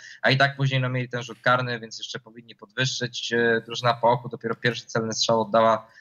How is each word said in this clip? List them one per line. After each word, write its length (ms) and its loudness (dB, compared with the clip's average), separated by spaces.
a 80 2
i 80 4
tak 200 2
później, 240 0
no, 80 -2
mieli 200 -4
ten 140 -6
rzut 180 -14
karny, 380 0
więc 180 -14
jeszcze 220 -12
powinni 360 -20
podwyższyć. 800 -6
E, 320 2
drużyna 280 0
paok-u 360 2
dopiero 260 -6
pierwszy 300 -2
celny 280 -4
strzał 280 2
oddała 460 2